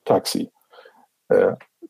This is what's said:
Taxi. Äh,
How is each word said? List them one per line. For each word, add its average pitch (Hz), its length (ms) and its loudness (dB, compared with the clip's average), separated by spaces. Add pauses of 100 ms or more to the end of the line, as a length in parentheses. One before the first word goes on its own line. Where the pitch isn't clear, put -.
Taxi. - 460 -2 (800)
Äh, 98 260 4 (360)